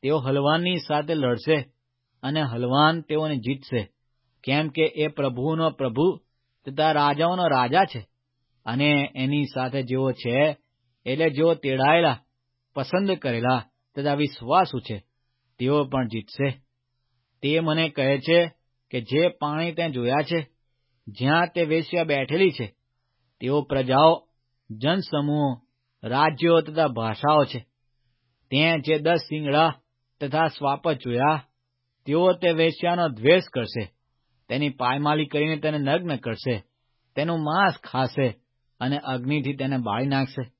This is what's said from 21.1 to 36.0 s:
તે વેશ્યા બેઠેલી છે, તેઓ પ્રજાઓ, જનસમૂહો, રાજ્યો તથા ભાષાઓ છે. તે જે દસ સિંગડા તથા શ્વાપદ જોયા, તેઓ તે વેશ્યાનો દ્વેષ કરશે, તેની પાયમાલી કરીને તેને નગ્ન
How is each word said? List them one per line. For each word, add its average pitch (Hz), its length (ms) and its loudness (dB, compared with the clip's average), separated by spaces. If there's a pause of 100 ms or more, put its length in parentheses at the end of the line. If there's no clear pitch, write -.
તે 175 80 2
વેશ્યા 160 400 0
બેઠેલી 151 480 2
છે, 120 240 -8 (640)
તેઓ 143 220 0
પ્રજાઓ, 139 680 2 (420)
જનસમૂહો, 147 920 -2 (420)
રાજ્યો 156 580 2
તથા 156 260 0
ભાષાઓ 127 580 2
છે. 123 140 -10 (920)
તે 156 300 2
જે 151 180 0
દસ 165 180 2 (120)
સિંગડા 151 440 2 (480)
તથા 151 260 0
શ્વાપદ 143 500 -2
જોયા, 131 500 -2 (580)
તેઓ 170 280 4
તે 175 180 0
વેશ્યાનો 165 580 0
દ્વેષ 139 340 4 (100)
કરશે, 113 400 -6 (560)
તેની 139 200 -2
પાયમાલી 143 560 0
કરીને 151 320 -2
તેને 151 200 -2
નગ્ન 147 380 -2